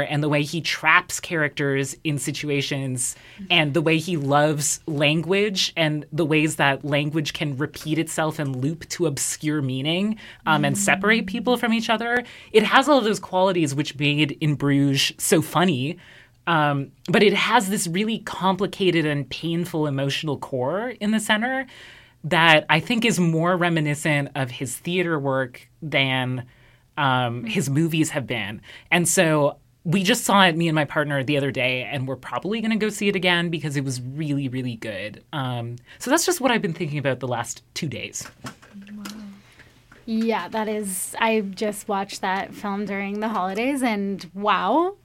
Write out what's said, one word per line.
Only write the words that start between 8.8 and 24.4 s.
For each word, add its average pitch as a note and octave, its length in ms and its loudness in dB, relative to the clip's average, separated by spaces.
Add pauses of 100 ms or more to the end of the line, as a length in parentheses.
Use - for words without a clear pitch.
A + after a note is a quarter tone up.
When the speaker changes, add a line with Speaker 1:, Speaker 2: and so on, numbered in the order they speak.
Speaker 1:
to - 200 -4
obscure D3+ 540 -2
meaning, D#3 560 -2 (280)
um, D#3 180 4
and C#3 140 2
separate G3+ 500 2
people A#3+ 300 0
from A#3 160 0
each A3+ 160 -2
other. A#3 340 0 (300)
It G#3+ 100 8
has A#3+ 240 6
all C#4+ 120 8
of A3+ 40 -2
those G#3 160 0
qualities F3 560 2
which C#3 240 -4
made D3 400 2
In D3+ 160 0
Bruges C#3 640 2
so E3 240 4
funny, D#3 560 0 (500)
um, D3 460 2 (160)
but A3 120 4
it G3+ 120 6
has G3+ 360 2
this G3 180 -2
really G#3 320 -2
complicated F#3 840 0
and C#3+ 240 -2
painful E3+ 580 -2
emotional C#3 500 -2
core E3 640 -4
in G#3 100 0
the A3 80 2
center B3 480 -2 (560)
that D#3+ 460 6
I A#3+ 100 6
think A#3 240 -2
is F3+ 160 4
more E3+ 380 2
reminiscent D3+ 800 0
of C3 160 -2